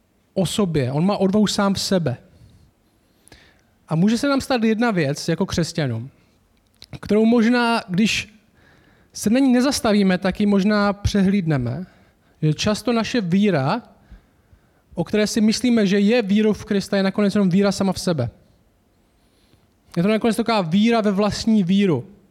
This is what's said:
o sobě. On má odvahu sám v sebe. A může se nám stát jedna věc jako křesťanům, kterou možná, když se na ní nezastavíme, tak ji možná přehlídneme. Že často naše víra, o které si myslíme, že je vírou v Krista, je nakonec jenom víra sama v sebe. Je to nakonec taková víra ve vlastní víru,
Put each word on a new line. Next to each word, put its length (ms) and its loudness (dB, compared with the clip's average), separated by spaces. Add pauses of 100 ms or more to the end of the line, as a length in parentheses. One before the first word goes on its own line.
(340)
o 120 0
sobě. 460 -2
On 140 0
má 120 0
odvahu 300 2
sám 260 0
v 80 -4
sebe. 360 -2 (1700)
A 60 -2
může 220 2
se 120 -2
nám 120 0
stát 220 -2
jedna 280 0
věc 360 -2
jako 180 -2
křesťanům, 640 -4 (920)
kterou 240 2
možná, 640 2
když 460 -2 (800)
se 160 -4
na 100 2
ní 140 4
nezastavíme, 640 2
tak 220 -4
ji 60 2
možná 480 2
přehlídneme. 920 -2 (560)
Že 120 0
často 400 -2
naše 280 -2
víra, 600 0 (1120)
o 80 -4
které 240 0
si 140 -2
myslíme, 460 2
že 120 2
je 220 2
vírou 320 2
v 120 -8
Krista, 320 -2
je 60 0
nakonec 320 0
jenom 140 2
víra 220 2
sama 220 -2
v 60 -8
sebe. 300 -4 (1700)
Je 60 0
to 60 0
nakonec 260 0
taková 260 -2
víra 400 2
ve 100 0
vlastní 520 0
víru, 440 0 (240)